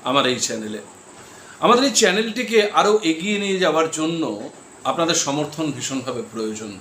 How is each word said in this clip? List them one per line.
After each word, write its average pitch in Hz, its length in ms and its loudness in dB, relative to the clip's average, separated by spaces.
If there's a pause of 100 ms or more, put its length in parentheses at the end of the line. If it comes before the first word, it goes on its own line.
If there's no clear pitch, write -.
আমার 131 240 2
এই 123 120 0
চ্যানেলে। 107 420 -6 (760)
আমাদের 240 240 4
এই 277 60 4
চ্যানেলটিকে 214 840 2
আরও 202 300 4
এগিয়ে 170 360 0
নিয়ে 196 200 0
যাওয়ার 160 320 2
জন্য 151 580 -4 (340)
আপনাদের 165 320 0
সমর্থন 147 560 -2
ভীষণভাবে 123 600 -6
প্রয়োজন। 107 500 -8